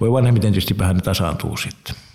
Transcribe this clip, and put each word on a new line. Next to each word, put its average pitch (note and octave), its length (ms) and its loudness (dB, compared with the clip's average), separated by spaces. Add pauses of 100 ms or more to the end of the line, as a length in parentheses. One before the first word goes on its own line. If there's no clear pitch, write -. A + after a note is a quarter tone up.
voi A2+ 120 2
vanhemmiten A#2+ 400 4
tietysti F#2+ 260 -2
vähän F2+ 240 2
tasaantua E2+ 540 -2
sitten. - 380 -10 (200)